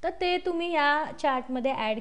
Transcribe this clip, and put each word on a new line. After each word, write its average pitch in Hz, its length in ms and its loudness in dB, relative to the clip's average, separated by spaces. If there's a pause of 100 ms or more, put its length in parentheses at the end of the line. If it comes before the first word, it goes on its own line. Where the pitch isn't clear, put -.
तर 339 60 -2 (100)
ते 359 180 2
तुम्ही 349 340 -2
या 294 320 4 (180)
चार्टमध्ये 254 500 0
ॲड 214 280 -2